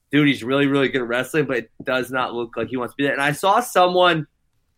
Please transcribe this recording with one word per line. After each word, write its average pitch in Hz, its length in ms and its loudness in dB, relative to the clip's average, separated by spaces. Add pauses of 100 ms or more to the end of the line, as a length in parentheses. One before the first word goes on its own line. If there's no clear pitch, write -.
(100)
dude, 147 180 4
he's 113 160 -2
really, 139 220 0
really 139 220 2
good 131 140 -2
at 117 60 -6
wrestling, 127 380 -2
but 131 100 -4
it 117 140 -6 (120)
does 127 280 -2
not 123 240 -4
look 120 220 -6
like 113 120 -4
he 123 80 -8
wants 120 160 -6
to - 40 -18
be 139 80 -2
there. 139 100 0
And 139 80 -2
I 147 100 2
saw 196 280 2
someone, 180 680 2 (520)